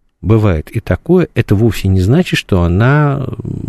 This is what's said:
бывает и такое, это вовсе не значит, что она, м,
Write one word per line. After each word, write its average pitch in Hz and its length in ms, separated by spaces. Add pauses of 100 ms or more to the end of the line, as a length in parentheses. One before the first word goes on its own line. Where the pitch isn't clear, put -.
(220)
бывает 101 500
и - 80
такое, 170 540
это - 220
вовсе 104 320
не 95 140
значит, 135 360
что 90 260
она, 135 640
м, - 120 (320)